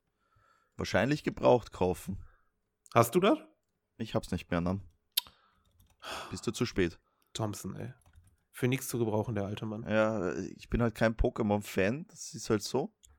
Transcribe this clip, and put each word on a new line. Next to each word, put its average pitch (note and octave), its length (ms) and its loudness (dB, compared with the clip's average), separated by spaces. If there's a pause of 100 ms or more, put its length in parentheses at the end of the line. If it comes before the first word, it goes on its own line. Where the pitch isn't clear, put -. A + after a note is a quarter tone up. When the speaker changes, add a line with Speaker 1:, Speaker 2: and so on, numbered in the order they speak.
(760)
Speaker 1:
wahrscheinlich A#2 480 0
gebraucht - 480 4
kaufen. F#2 520 -2 (680)
Speaker 2:
Hast A#2 220 6
du F3+ 40 4
das? A3+ 200 4 (580)
Speaker 1:
Ich - 160 -6
hab's - 160 -4
nicht - 220 -4
mehr, F2 80 2
ne? F2+ 200 0 (1500)
Bist - 160 -8
du A#2 60 -2
zu B2 140 0
spät. F2 320 0 (340)
Speaker 2:
Thompson, G2+ 440 -6
ey. G#2+ 160 -10 (580)
Für - 180 -2
nichts - 200 -4
zu - 100 -4
gebrauchen, A2 360 0
der G2+ 120 -2
alte G#2 180 -6
Mann. G#2+ 240 -8
Speaker 1:
Ja, G#2+ 480 2
ich - 320 -10
bin - 140 0
halt A#2 120 2
kein A2+ 220 2
Pokémon-Fan, G#2+ 920 2
das - 260 -16
ist - 160 -4
halt A2 120 2
so. C#3 320 -2 (240)